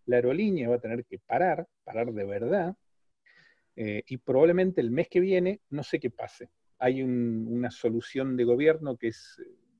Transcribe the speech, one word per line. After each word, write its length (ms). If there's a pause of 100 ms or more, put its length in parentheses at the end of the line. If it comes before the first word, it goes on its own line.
la 100
aerolínea 540
va 60
a 40
tener 240
que 160
parar, 480 (160)
parar 300
de 120
verdad, 520 (960)
eh, 320
y 100
probablemente 600
el 120
mes 180
que 100
viene, 400 (100)
no 140
sé 160
qué 100
pase. 400 (280)
Hay 240
un, 480
una 220
solución 680
de 80
gobierno 500
que 140
es, 320 (380)